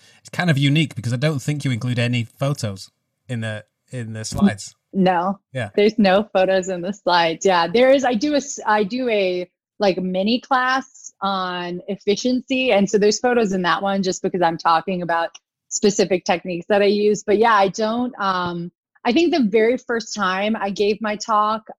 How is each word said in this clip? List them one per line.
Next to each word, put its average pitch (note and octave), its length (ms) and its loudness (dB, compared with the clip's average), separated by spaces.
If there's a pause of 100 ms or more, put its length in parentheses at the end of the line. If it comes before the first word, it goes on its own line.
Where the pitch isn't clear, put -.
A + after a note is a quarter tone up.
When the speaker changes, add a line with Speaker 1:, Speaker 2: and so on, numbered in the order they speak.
(200)
Speaker 1:
It's - 80 -20
kind F3 220 -2
of C3 80 2
unique C#3+ 380 2
because A#2 180 -4
I - 20 -2
don't C#3+ 240 -2
think D3 240 -4
you C#3 60 0
include B2 280 -2
any A#2+ 260 0
photos A2+ 640 -6 (360)
in A#2+ 140 -8
the, G#2+ 240 -8 (260)
in A#2 220 -10
the A2 140 -10
slides. - 480 -2 (180)
Speaker 2:
No. F#3 480 0 (140)
Speaker 1:
Yeah. A#2+ 200 -6
Speaker 2:
There's G#3+ 240 2
no G3+ 360 4
photos F#3+ 340 2
in F3+ 140 -6
the F#3+ 100 -6
slides. E3+ 540 0
Yeah, F3 220 4
there B3 220 4
is. C4+ 140 4
I C4 80 2
do D4 220 0
a - 20 0
s-, C4+ 300 -4
I G#3+ 180 2
do B3 240 -4
a, F#3 420 -2 (300)
like, F#3+ 180 2
mini F#3+ 420 0
class C4 800 -2
on F3+ 680 -4
efficiency, B3 840 -2
and G3 180 2
so A3 80 2
there's G#3 220 2
photos A#3 320 2
in F#3 100 -2
that - 200 0
one G3 200 0
just F#3 200 -4
because F3+ 200 -2
I'm E3 160 0
talking F3 440 0
about E3 280 -2 (380)
specific G3 560 0
techniques F3 440 -4
that G3+ 140 4
I G3+ 40 4
use. G#3 360 2
But G3+ 160 2
yeah, A3+ 160 4
I G3 140 4
don't, A3+ 500 -4
um, F3 540 -4 (320)
I A#3+ 80 2
think D#4 200 4
the D4+ 120 2
very A3 320 2
first A#3 380 -6
time G3+ 420 -2
I G3 140 -4
gave G3+ 300 0
my G#3+ 140 -4
talk, G#3+ 540 -2 (100)